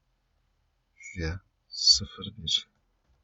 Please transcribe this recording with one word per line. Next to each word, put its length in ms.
Şuraya 440
sıfır 680
bir 320